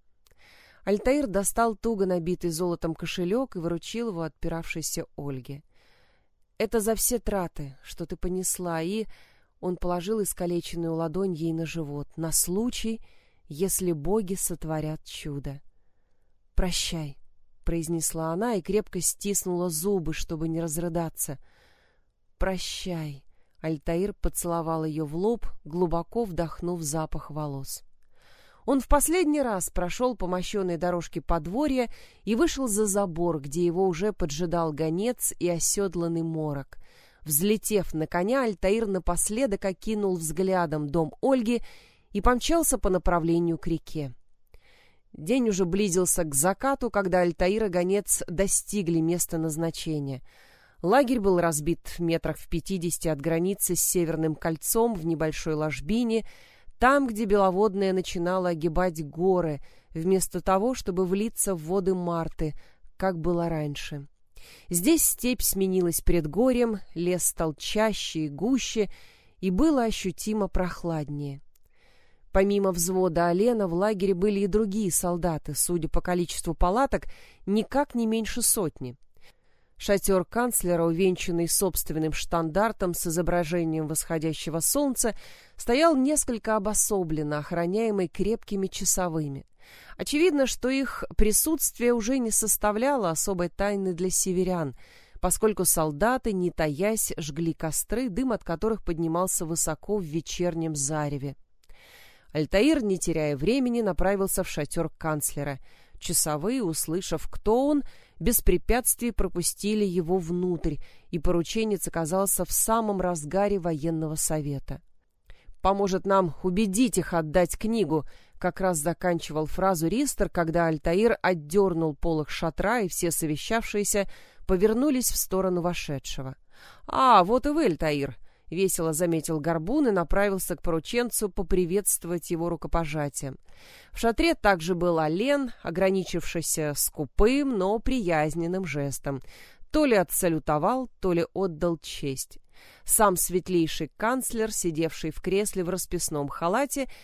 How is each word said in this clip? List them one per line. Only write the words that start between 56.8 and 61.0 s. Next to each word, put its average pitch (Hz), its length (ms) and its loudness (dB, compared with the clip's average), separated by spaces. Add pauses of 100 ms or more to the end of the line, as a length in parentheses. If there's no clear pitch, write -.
где 220 180 -2
Беловодная 196 680 4
начинала 180 580 0
огибать 165 540 0
горы, 165 560 0 (300)
вместо 185 500 0
того, 202 360 2
чтобы 185 300 -2